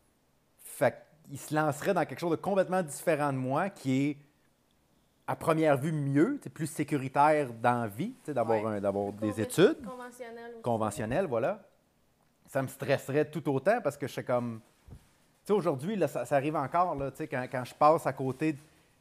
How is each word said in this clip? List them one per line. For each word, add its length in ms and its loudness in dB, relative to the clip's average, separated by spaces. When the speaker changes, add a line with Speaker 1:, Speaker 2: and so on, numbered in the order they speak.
Speaker 1:
Fait 380 0
qu'il 120 -12
se 160 -6
lancerait 400 0
dans 100 2
quelque 160 -6
chose 100 -2
de 60 4
complètement 460 0
différent 500 0
de 60 -2
moi, 320 -2
qui 400 0
est, 60 -6
à 100 -4
première 400 4
vue, 160 -2
mieux, 460 2
tu 60 -16
sais, 60 -12
plus 160 -6
sécuritaire 840 2
dans 300 2
la 60 -2
vie, 240 -6
tu 140 -20
sais, 80 -8
d'avoir 300 2
Speaker 2:
Ouais. 120 -2
Speaker 1:
un, 40 -2
d'avoir 320 0
des 160 -4
Speaker 3:
Conven-, 140 -2
Speaker 1:
études. 420 4
Speaker 3:
conventionnel 680 -14
aussi. 80 -18
Speaker 1:
Conventionnel, 640 -2
voilà. 360 -2
Ça 160 -4
me 60 -6
stresserait 600 -2
tout 200 -8
autant 320 2
parce 160 -4
que 80 -6
je 60 -10
serais 120 -10
comme, 360 -2
tu 60 -20
sais, 80 -2
aujourd'hui, 440 0
là, 120 2
ça, 160 -6
ça 120 0
arrive 200 0
encore, 380 0
là, 160 -4
tu 80 -14
sais, 100 -8
quand, 240 -4
quand 100 -4
je 120 -12
passe 320 6
à 80 2
côté 400 -2
de... 40 -12